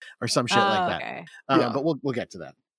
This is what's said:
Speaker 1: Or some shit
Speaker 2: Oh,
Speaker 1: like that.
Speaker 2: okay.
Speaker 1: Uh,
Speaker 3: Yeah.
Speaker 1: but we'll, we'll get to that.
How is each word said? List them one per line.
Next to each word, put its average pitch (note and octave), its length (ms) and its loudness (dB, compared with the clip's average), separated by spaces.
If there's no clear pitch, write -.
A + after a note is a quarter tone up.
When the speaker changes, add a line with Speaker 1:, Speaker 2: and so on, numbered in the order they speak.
Speaker 1:
Or A#2+ 80 -2
some B2 180 2
shit G3 100 2
Speaker 2:
Oh, - 40 6
Speaker 1:
like F#3+ 280 2
that. E2+ 120 -4
Speaker 2:
okay. - 240 -10
Speaker 1:
Uh, C3+ 120 4
Speaker 3:
Yeah. A#2+ 120 0
Speaker 1:
but C#3 100 -2
we'll, D#3 180 0
we'll C3+ 120 -2
get G#2+ 180 -6
to G2+ 80 -14
that. C#2+ 160 -14